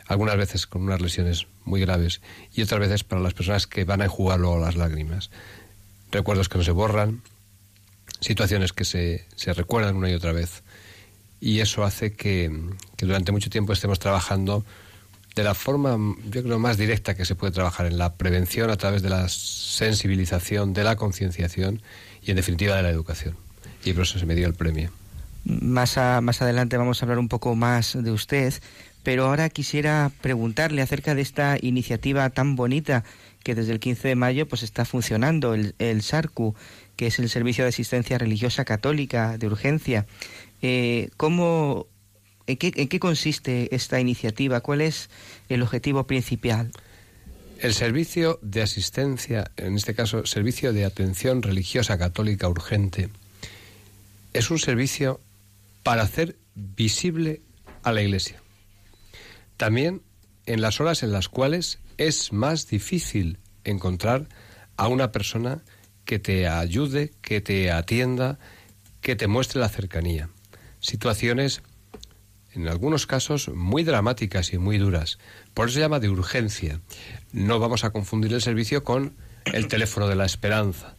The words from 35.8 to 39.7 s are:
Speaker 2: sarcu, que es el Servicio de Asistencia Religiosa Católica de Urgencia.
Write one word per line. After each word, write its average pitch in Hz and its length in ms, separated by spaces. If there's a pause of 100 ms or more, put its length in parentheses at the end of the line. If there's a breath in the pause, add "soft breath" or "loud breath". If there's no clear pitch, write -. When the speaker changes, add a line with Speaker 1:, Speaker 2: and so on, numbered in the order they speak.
Speaker 2:
sarcu, 123 520 (400 loud breath)
que 120 120
es 110 120
el 120 80
Servicio 123 380
de 123 40
Asistencia 123 480
Religiosa 117 460
Católica 117 720
de 110 100
Urgencia. 117 580 (560 loud breath)